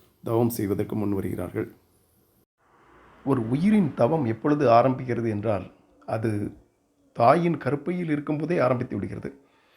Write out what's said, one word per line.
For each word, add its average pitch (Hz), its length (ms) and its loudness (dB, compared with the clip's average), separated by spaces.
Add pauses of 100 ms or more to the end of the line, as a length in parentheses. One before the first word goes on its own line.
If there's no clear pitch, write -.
(240)
தவம் 117 260 4
செய்வதற்கு 101 460 -2
முன் 101 160 -2
வருகிறார்கள். 92 600 -4 (1500)
ஒரு 131 240 0
உயிரின் 180 440 2
தவம் 143 320 2
எப்பொழுது 147 440 0
ஆரம்பிக்கிறது 120 600 2
என்றால், 101 340 -2 (420)
அது 110 460 -4 (600)
தாயின் 160 440 4
கருப்பையில் 151 520 -4
இருக்கும்போதே 151 500 -2
ஆரம்பித்து 123 360 0
விடுகிறது. 101 380 -8 (440)